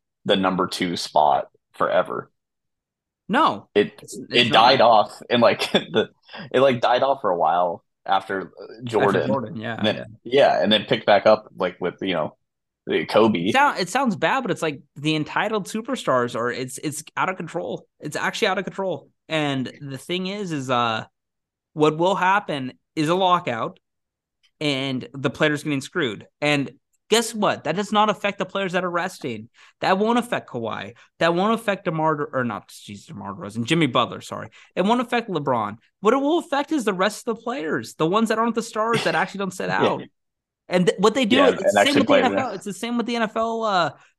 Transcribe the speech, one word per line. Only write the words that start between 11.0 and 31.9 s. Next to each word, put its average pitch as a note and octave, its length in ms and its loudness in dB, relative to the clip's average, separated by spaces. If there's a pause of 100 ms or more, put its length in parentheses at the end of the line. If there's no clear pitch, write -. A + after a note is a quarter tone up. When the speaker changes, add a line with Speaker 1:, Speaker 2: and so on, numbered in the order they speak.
Speaker 1:
back G2+ 180 6
up, G#2+ 320 4
like, F2+ 240 -4
with, F2 220 -2
you F#2+ 100 -2
know, D2+ 240 -4 (540)
uh, F2 180 0
Kobe. G#2+ 380 4
Speaker 2:
It G#2+ 60 2
sound-, C4 260 2
it F3+ 100 -4
sounds B3+ 280 -2
bad, F#3+ 260 0
but G#3+ 80 -4
it's D#3 120 -4
like D#3 200 -4 (140)
the D#3 200 -2
entitled F3+ 500 -4
superstars C3+ 720 -2
are, A#2+ 140 -4
it's, B2+ 280 -8
it's D3 240 -8 (140)
out D3 120 -2
of F#3 80 -6
control. F3+ 500 -8 (140)
It's D3 160 -10
actually F#3+ 320 -2
out F#3+ 100 0
of F#3+ 60 -4
control. F#3 440 -6 (200)
And C#3+ 520 -2
the C3+ 180 -12
thing F#3 280 -6
is, G3 260 -8
is, C3+ 160 -4
uh, A#2 360 0 (680)
what D#3 240 2
will F3+ 180 2
happen F3 600 -2 (200)
is D3+ 140 0
a F3 60 2
lockout F3 640 0 (800)
and C3+ 540 -4
the C#3 160 -4
players D3+ 340 0
getting C#3+ 160 -2
screwed. B2 460 -4 (140)
And D3 320 0 (380)
guess A#3 240 2
what? F3 300 0
That D#3 100 -2
does G3+ 160 -4
not G#3+ 200 2
affect G3+ 280 -4
the F#3+ 60 -4
players F#3+ 280 -4
that F#3 120 -2
are F3+ 60 -4
resting. D3+ 580 -6 (320)
That F3+ 180 2
won't A3+ 200 2
affect G3+ 300 -4
Kawhi. G#2 460 -8 (240)
That E3+ 160 2
won't G3+ 200 2
affect G3+ 320 -4
DeMar, D#3 460 0